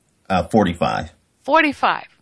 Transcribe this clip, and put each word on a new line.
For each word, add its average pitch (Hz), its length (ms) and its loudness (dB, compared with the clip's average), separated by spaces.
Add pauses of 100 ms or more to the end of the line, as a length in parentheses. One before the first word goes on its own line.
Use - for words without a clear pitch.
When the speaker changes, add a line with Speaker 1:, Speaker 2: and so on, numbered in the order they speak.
(300)
Speaker 1:
Uh, 92 180 0
forty-five. 85 640 0 (320)
Speaker 2:
Forty-five. 269 640 0 (140)